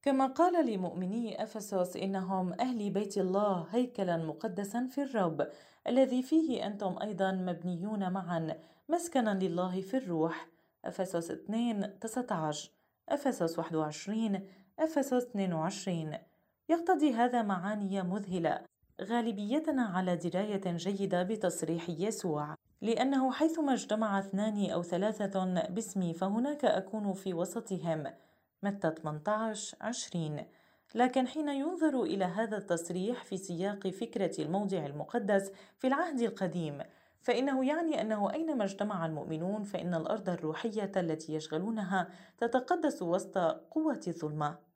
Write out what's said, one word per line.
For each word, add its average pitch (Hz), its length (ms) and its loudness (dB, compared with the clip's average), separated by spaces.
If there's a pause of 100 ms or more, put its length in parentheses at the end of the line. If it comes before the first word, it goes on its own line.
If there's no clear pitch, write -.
كما 269 240 4
قال 330 380 6
لمؤمني 196 760 -2
أفسس: 196 540 -2
"إنهم 190 560 0
أهل 233 360 -2
بيت 202 280 0
الله، 190 540 2
هيكلًا 202 460 2
مقدسا 196 680 -4
في 285 160 -2
الرب، 180 440 0 (400)
الذي 254 360 4
فيه 320 440 2
أنتم 202 340 -2
أيضًا 190 300 0
مبنيون 180 800 -2
معًا 170 460 -2 (320)
مسكنًا 285 440 2
لله 185 480 0
في 190 160 -2
الروح"، 165 500 0 (380)
أفسس 170 460 -4
اثنين 214 680 -2
تسعتاش، 190 720 -4 (380)
أفسس 185 500 0
واحد 165 160 -4
وعشرين، 190 720 -2 (320)
أفسس 294 340 2
اثنين 196 400 0
وعشرين. 165 640 -2 (520)
يقتضي 320 440 4
هذا 240 280 4
معاني 196 600 -2
مذهلة، 180 580 0 (400)
غالبيتنا 233 840 0
على 185 320 2
دراية 190 500 -2
جيدة 180 580 0
بتصريح 170 640 -2
يسوع، 160 680 -2 (260)
لأنه 262 500 2
حيثما 311 420 2
اجتمع 214 460 0
اثنان 202 500 0
أو 175 140 0
ثلاثة 196 640 0 (240)
باسمي 180 440 -2
فهناك 233 520 0
أكون 202 480 2
في 190 200 -4
وسطهم، 165 680 -2 (600)
متى 202 280 0 (100)
ثمانتاش 208 800 -2
عشرين. 160 640 -4 (500)
لكن 254 320 4
حين 302 220 -4
ينظر 285 540 2
إلى 190 220 0
هذا 208 320 -2
التصريح 185 680 -2
في 190 140 -6
سياق 190 500 -4
فكرة 190 540 -2
الموضع 185 440 0
المقدس 196 680 0 (260)
في 262 100 0
العهد 285 340 2
القديم، 175 580 -2 (420)
فإنه 262 440 2
يعني 311 360 2
أنه 208 320 0
أينما 302 300 0
اجتمع 196 420 -2
المؤمنون 160 580 -2
فإن 180 300 -2
الأرض 190 360 0
الروحية 196 680 -2
التي 160 380 0
يشغلونها 180 720 0 (300)
تتقدس 254 640 2
وسط 180 360 0 (340)
قوة 311 360 2
الظلمة. 151 500 -2 (180)